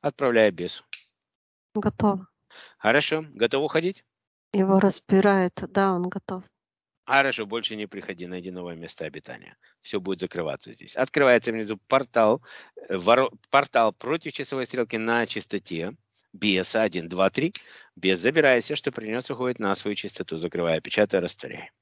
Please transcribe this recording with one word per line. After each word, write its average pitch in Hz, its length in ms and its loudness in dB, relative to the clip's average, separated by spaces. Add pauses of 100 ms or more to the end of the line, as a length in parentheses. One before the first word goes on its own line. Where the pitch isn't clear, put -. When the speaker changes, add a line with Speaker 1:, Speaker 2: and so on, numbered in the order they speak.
Speaker 1:
Отправляю 120 520 4
бесу. 87 300 -8 (920)
Speaker 2:
Готово. 202 520 0 (500)
Speaker 1:
Хорошо, 147 560 2
готов - 300 0
уходить? 165 400 -2 (500)
Speaker 2:
Его 190 260 4
разбирает, 190 720 4 (160)
да, 190 240 0
он 180 160 -2
готов. 185 340 -10 (640)
Speaker 1:
Хорошо, 131 400 2
больше 110 300 -6
не 107 120 -8
приходи, 90 400 -12
найди 90 240 -10
новое 87 240 -10
место 82 300 -12
обитания. 62 520 -16 (240)
Всё - 180 -6
будет 92 200 -4
закрываться 82 540 -6
здесь. - 220 -16
Открывается 123 560 2
внизу 110 260 -6 (100)
портал, 120 540 2 (480)
э, 98 80 -4
воро-, 117 340 4 (180)
портал 123 440 4
против 147 400 -8
часовой 131 320 -6
стрелки 120 320 -4
на 117 300 0
частоте. 92 680 -6 (380)
Бес 95 420 0
один, 90 340 0
два, 92 220 2
три. 156 220 -2 (420)
Бес, 92 240 0
забирайся, 135 560 2
что 143 160 -4
принёс, 113 400 -8
уходит 127 280 -4
на 101 160 0
свою 104 200 -6
частоту. - 420 -8
Закрывай, 82 440 -2
печатай, 101 380 2
растворяй. - 520 -8 (100)